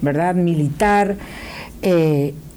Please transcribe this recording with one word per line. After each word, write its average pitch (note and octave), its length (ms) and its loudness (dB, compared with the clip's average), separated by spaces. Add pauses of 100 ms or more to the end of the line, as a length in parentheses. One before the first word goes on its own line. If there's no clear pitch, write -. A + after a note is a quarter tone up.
¿verdad? E3 340 2
Militar, F#3 800 2 (640)
eh, D#3 500 2 (240)